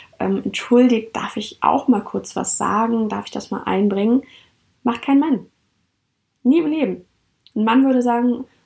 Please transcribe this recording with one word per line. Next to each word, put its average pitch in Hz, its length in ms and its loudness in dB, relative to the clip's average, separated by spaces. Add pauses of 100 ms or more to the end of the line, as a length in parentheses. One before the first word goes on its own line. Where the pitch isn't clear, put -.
(200)
ähm, 190 240 -2
„Entschuldigt, 240 720 2
darf - 220 -8
ich - 240 -12
auch - 280 0
mal 220 120 4
kurz - 360 -8
was 185 200 -4
sagen? 226 520 -2
Darf 202 180 -6
ich - 60 -16
das - 180 -8
mal 196 140 -8
einbringen?“ 202 580 2 (600)
Macht 240 200 -4
kein 277 160 2
Mann. 277 280 0 (960)
Nie 269 160 4
im 311 80 0
Leben. 294 380 -4 (500)
Ein 214 100 0
Mann 233 200 4
würde 254 180 2
sagen, 240 420 0 (220)